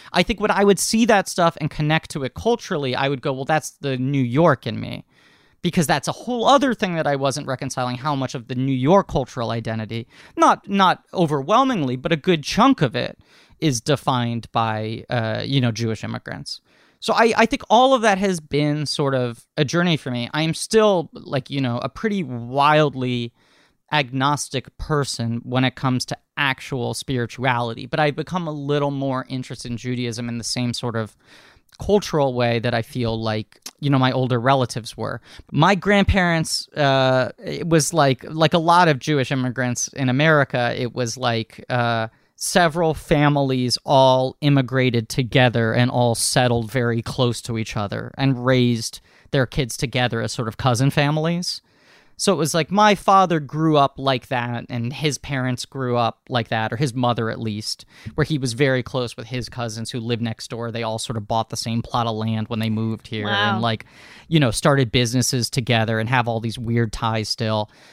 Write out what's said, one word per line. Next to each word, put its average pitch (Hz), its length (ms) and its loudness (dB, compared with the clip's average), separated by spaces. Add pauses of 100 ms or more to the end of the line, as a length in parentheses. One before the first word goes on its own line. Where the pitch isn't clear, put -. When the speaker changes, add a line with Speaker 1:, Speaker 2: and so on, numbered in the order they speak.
(120)
Speaker 1:
I 180 120 2
think 185 180 -2
when 208 100 2
I 196 140 4
would 196 120 6
see 226 280 2
that 202 240 4
stuff 170 320 0
and 151 100 -4
connect 151 400 -2
to 139 140 -6
it - 100 -8
culturally, 156 600 -2
I 139 120 0
would 139 140 -2
go, 143 120 -2
"Well, 131 120 -6
that's 156 260 0
the 135 260 -4
New 135 240 0
York 131 460 2
in 110 140 -6
me." - 240 -10 (560)
Because 170 260 0
that's 147 200 0
a 151 60 -4
whole 233 340 -4
other 269 260 6
thing 190 220 -2
that 160 100 -2
I 143 120 0
wasn't 135 300 -2
reconciling, 127 500 -6
how 143 180 -2
much 131 180 -4
of 120 140 -10
the 131 80 -8
New 135 160 0
York 135 380 4
cultural 117 420 -4
identity, 113 560 -6 (300)
not, 320 320 2
not 196 340 2 (100)
overwhelmingly, 160 840 0
but 156 160 -4
a - 20 2
good 156 300 0
chunk 254 360 4
of 127 140 0
it - 240 -6 (400)
is 131 220 0
defined 120 720 -2
by, 110 560 -2
uh, 110 360 -2
you 135 140 0
know, 123 140 2
Jewish 110 280 -4
immigrants. 113 600 -10 (400)
So - 120 -2
I, 226 220 4
I 226 100 6
think - 240 -4
all 254 240 6
of 233 100 2
that 202 160 4
has 190 200 0
been 147 460 -2
sort 139 280 -2
of 123 320 -2 (120)
a 151 80 2
journey 170 320 2
for - 140 -8
me. 120 220 -6
I'm 160 200 0
still, 208 580 2
like, - 380 -6
you 139 100 -4
know, 120 200 -2
a 135 100 -6
pretty 202 340 -4
wildly 127 1080 0 (580)
agnostic 135 840 -2
person 120 640 -4
when 127 220 -2
it 127 100 -4
comes 127 300 -2
to - 120 -8 (200)
actual 131 560 -4
spirituality, 120 920 -4
but 139 140 -4
I've 151 160 0
become 165 320 -6
a 151 40 -6
little 143 400 -2
more 135 360 -4
interested 127 440 -10
in 117 60 -4
Judaism 120 520 -6
in 117 80 -6
the 113 60 -8
same 123 300 -2
sort 117 220 -6
of 110 220 -6 (600)
cultural 160 540 2
way 120 260 0
that 117 140 -2
I 117 80 0
feel 113 400 -4
like, 110 400 -4 (180)
you 143 100 -2
know, 139 100 4
my 127 120 2
older 127 280 0
relatives 123 580 0
were. 107 240 -8 (300)
My 175 240 4
grandparents, 180 920 2
uh, 131 640 2 (120)
it 175 240 -8
was 160 260 2
like, 143 360 2
like 160 240 2
a 180 60 2
lot 170 300 6
of 135 100 2
Jewish 143 320 -2
immigrants 127 580 -2
in 135 200 -2
America, 135 680 2
it 123 140 -4
was 120 240 -4
like, 117 520 -2
uh, 117 400 0 (260)
several 165 580 2
families 139 920 2
all 131 540 4
immigrated 127 720 2
together 120 640 2
and 123 180 2
all 120 240 2
settled 120 560 0
very 120 300 0
close 123 400 -2
to 117 160 -6
each - 180 -6
other 110 420 -6
and 135 280 0
raised 123 560 2 (300)
their 131 140 2
kids 127 300 -4
together 120 460 -2
as 113 100 -4
sort 120 160 -4
of 113 80 -6
cousin 131 340 2
families. 156 720 -2 (540)
So - 180 0
it 156 40 2
was 147 160 0
like 160 180 -2
my 208 240 6
father 185 460 4
grew 151 360 0
up 139 200 4
like 135 300 -2
that 120 420 -4
and 120 240 -4
his 147 240 -2
parents 127 480 -6
grew 127 320 -4
up 117 220 -2 (100)
like 120 200 -2
that, 110 220 -2
or 117 60 -6
his 135 160 -2
mother 120 360 0
at - 120 -6
least, 107 440 -6 (300)
where 156 100 2
he 156 120 -2
was 127 160 -4
very 131 300 2
close 123 340 -6
with 113 100 -14
his 127 220 -8
cousins 113 420 -8
who 123 100 -8
lived 113 200 -4
next 110 280 -6
door. 117 220 -8
They 117 120 -6
all 110 160 -4
sort - 180 -6
of 107 100 -6
bought 113 220 0
the 113 80 -6
same 117 240 -2
plot 117 260 -2
of 113 80 -2
land 110 320 -2
when 117 120 -4
they 113 100 -2
moved 110 380 -4
here 107 180 -6
Speaker 2:
Wow. 104 280 0
Speaker 1:
and, 113 80 -2
like, 113 240 -2 (440)
you 160 100 4
know, 127 120 4
started 139 420 2
businesses 123 560 0
together 113 500 0
and 110 100 -2
have 123 180 2
all 113 140 -2
these 113 180 -6
weird 117 340 0
ties 113 360 -2
still. 110 400 -2 (240)